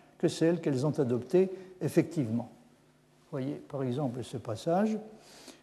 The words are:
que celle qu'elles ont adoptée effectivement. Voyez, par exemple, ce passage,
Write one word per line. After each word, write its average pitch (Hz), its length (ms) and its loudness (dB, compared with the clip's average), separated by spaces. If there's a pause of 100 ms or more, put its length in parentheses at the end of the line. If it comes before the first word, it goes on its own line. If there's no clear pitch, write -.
(180)
que - 80 0
celle 165 340 2
qu'elles 143 260 0
ont 151 120 0
adoptée 147 520 2 (300)
effectivement. 120 720 0 (800)
Voyez, 143 240 -4 (140)
par 139 160 -4
exemple, 120 400 -2
ce - 120 -10
passage, 175 640 0 (640)